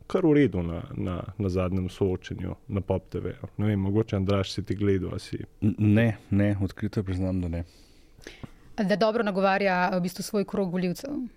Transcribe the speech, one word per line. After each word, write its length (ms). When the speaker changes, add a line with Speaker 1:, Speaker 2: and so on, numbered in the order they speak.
Speaker 1:
kar 180
v 100
redu 300
na, 180
na, 320
na 160
zadnjem 400
soočenju 640
na 160
Pop 280
T 100
V-ju. 360
Ne 100
vem, 140
mogoče, 360
Andraž, 340
si 140
ti 120
gledal, 400
a 40
si 180
Speaker 2:
N-, 180
ne, 420
ne, 300
odkrito 460
priznam, 380
da 80
ne. 140
Speaker 3:
Da 160
dobro 280
nagovarja, 640
v 120
bistvu 220
svoj 220
krog 260
volivcev. 380